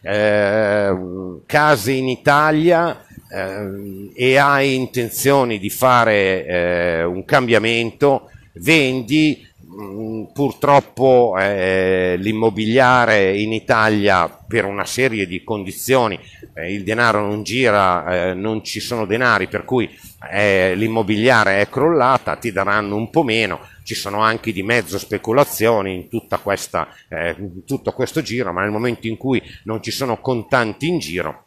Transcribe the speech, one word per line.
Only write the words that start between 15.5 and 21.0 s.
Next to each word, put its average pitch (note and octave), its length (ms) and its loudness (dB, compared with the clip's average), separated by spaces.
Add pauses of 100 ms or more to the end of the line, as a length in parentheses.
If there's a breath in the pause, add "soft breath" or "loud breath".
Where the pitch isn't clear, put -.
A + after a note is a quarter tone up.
eh, F2 200 -8
il G2+ 100 -8
denaro A2 360 2
non G#2 240 -4
gira, F#2 880 0
eh, F#2 40 -4
non G#2 300 -4
ci - 160 -10
sono A2+ 260 -6
denari, G#2+ 420 0
per - 180 -8
cui, B2 220 -2 (440 loud breath)
eh, F#2+ 440 2
l'immobiliare A2 840 2